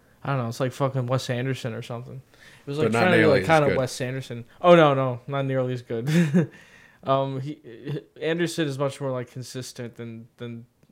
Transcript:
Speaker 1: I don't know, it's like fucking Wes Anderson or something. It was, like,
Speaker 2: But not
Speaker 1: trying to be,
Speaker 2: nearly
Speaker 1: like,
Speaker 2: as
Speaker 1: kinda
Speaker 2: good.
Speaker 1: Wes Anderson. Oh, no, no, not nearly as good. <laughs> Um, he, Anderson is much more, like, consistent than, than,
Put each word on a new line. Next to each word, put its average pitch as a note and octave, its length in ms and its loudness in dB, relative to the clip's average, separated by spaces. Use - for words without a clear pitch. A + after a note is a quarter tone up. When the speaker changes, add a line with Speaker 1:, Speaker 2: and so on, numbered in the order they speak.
Speaker 1:
I - 40 -8
don't C#3 100 -2
know, A#2 120 -2
it's A#2 100 -8
like C3 140 -2
fucking C3 340 -2
Wes B2+ 220 -2
Anderson B2+ 440 -4
or A2+ 80 -10
something. B2 340 -12
It - 540 -20
was, C#3+ 80 -6
like, D3+ 100 2
Speaker 2:
But - 60 0
not A#2 60 2
Speaker 1:
trying - 120 4
to - 60 6
be, A2+ 40 6
Speaker 2:
nearly D3 180 6
Speaker 1:
like, - 40 2
Speaker 2:
as - 40 -2
Speaker 1:
kinda D#3 220 6
Speaker 2:
good. - 80 2
Speaker 1:
Wes B2+ 240 -2
Anderson. B2+ 440 -8
Oh, F3 140 10
no, D3+ 180 8
no, C3 340 0
not C#3 180 -4
nearly C3 280 0
as A#2+ 80 -6
good. D3 760 0
<laughs> - 60 -20
Um, C3+ 320 0
he, C#3 200 -10
Anderson E3 480 -2
is C3+ 120 -6
much C#3 200 -4
more, C#3 120 -4
like, B2 180 -6
consistent B2 680 -12
than, A#2 320 -14
than, A#2 280 -12